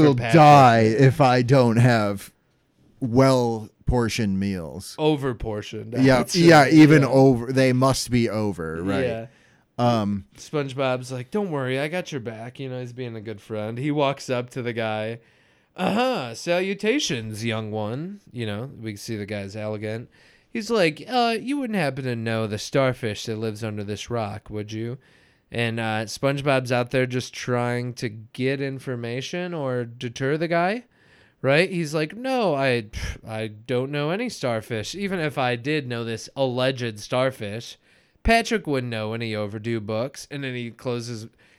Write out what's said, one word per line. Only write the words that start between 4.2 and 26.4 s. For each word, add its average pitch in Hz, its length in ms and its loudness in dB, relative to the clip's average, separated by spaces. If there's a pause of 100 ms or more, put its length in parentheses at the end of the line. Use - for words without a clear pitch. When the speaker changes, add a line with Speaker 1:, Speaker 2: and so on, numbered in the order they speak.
Speaker 1:
meals." 92 600 -6
Speaker 2:
Overportioned, 113 1040 -4
Speaker 1:
Yeah, 131 180 6
Speaker 2:
actually. 170 280 2
Speaker 1:
yeah, 151 200 10
even 156 340 8
Speaker 2:
Yeah. 135 60 2
Speaker 1:
over. 131 440 4
They 131 200 4
must 127 380 0
be 117 180 2
over, 85 540 -4
right? 98 220 -2
Speaker 2:
Yeah. 113 220 -6 (520)
Speaker 1:
Um, 107 460 0 (120)
Speaker 2:
SpongeBob's 131 760 -4
like, 123 180 -10
"Don't 208 200 -4
worry, 131 280 -2
I 151 100 -4
got 180 220 -8
your 143 100 -8
back." 113 380 -12
You 135 100 -10
know, 127 120 -8
he's 123 120 -12
being 120 240 -10
a 110 40 -10
good 104 200 -12
friend. 110 380 -8
He 147 120 -2
walks 139 380 -2
up 123 220 -4
to 131 120 -8
the 117 100 -6
guy. 110 480 -4 (560)
"Uh-huh, 185 580 -2
salutations, 180 1080 -2
young 110 260 -2
one." 127 500 -6 (120)
You 120 140 -8
know, 107 240 -8 (100)
we 110 160 -8
see 117 200 -8
the 104 100 -6
guy's 101 280 -8
elegant. 107 540 -8 (440)
He's 220 180 -8
like, 170 380 0
"Uh, 233 320 0
you 269 180 -4
wouldn't 220 200 -4
happen 139 260 -2
to 123 120 -4
know 113 320 -2
the 104 100 -6
starfish 127 680 -2
that 110 120 -6
lives 107 240 -6
under 107 220 -6
this 101 260 -8
rock, 104 400 -6
would 104 220 -10
you?" 117 260 -8 (540)
And, 113 260 -2
uh, 110 280 -2
SpongeBob's 135 640 -2